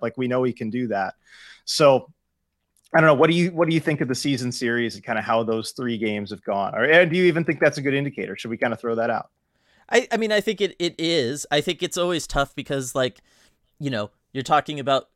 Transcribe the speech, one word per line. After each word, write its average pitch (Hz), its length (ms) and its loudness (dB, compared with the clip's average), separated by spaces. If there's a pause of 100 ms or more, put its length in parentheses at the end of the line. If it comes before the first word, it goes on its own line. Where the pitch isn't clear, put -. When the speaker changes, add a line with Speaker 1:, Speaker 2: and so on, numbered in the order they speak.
Speaker 1:
Like, 117 140 -4
we 127 120 -2
know 127 140 0
he 123 100 0
can 117 180 -8
do 123 180 -4
that. 98 260 -2 (500)
So, 139 460 4 (840)
I 165 60 6
don't 160 60 8
know. 151 80 10
What 156 160 6
do 170 60 2
you, 175 160 2
what 165 160 0
do 165 60 2
you 160 60 2
think 151 220 0
of 131 60 -2
the 127 60 -2
season 123 380 -2
series 117 440 -2
and - 80 -18
kinda 113 180 -4
how 113 200 2
those 110 280 -4
three 120 260 -4
games 104 340 -4
have 101 140 -12
gone? 98 300 -2
Or, 110 100 -6
and 160 260 4
do 160 60 -2
you 185 80 2
even 170 200 2
think 151 140 -2
that's 151 200 2
a 143 40 -6
good 135 120 -2
indicator? 120 420 -6
Should - 140 -10
we 117 80 -6
kinda 117 180 -2
throw 117 200 -4
that 113 140 -2
out? - 200 -6 (580)
Speaker 2:
I, 254 240 0
I 226 60 2
mean, 220 140 -2
I 208 80 2
think 196 200 -4
it, - 180 -4
it 175 200 -4
is. 147 520 -2
I 147 100 2
think 160 220 -4
it's 175 160 -4
always 175 280 -2
tough - 280 -2
because, 135 400 -6
like, 127 260 -2 (580)
you 143 120 -6
know, 104 200 -4 (240)
you're 131 80 -4
talking 147 380 0
about 135 360 0